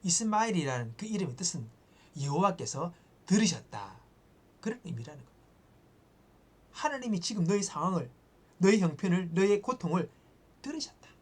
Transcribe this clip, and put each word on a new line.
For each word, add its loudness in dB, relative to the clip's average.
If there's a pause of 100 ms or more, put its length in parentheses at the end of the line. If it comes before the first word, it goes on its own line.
이스마엘이라는 0
그 -10
이름의 -4
뜻은 -6 (520)
여호와께서 0 (340)
들으셨다, 0 (600)
그런 -6
의미라는 -10
겁니다. -20 (1300)
하나님이 -2
지금 -2
너의 2
상황을, -2 (480)
너의 6
형편을, 0
너의 4
고통을 -2 (520)
들으셨다. -10 (140)